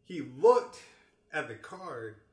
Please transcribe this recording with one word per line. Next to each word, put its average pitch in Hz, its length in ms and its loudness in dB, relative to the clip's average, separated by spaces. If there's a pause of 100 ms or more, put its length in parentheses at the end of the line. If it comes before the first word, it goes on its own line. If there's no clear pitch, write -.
he 170 160 -8 (180)
looked 240 380 6 (560)
at 147 160 -2
the 110 60 -10
card. 131 600 -12 (180)